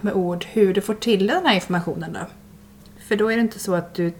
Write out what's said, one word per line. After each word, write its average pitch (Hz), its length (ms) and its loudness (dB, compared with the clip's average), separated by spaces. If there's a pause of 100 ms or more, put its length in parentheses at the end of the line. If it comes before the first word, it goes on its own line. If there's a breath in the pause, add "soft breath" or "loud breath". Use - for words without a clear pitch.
med 208 120 -2
ord 175 360 -2
hur 196 240 4
du 196 80 2
får 214 120 -4
till 208 340 2
den 339 180 0
här 226 100 4
informationen 170 580 -4
då? - 60 -8 (880)
För 214 80 0
då 220 160 2
är 226 40 2
det 233 60 2
inte 220 180 0
så 190 160 -2
att 170 200 -4
du 170 240 -2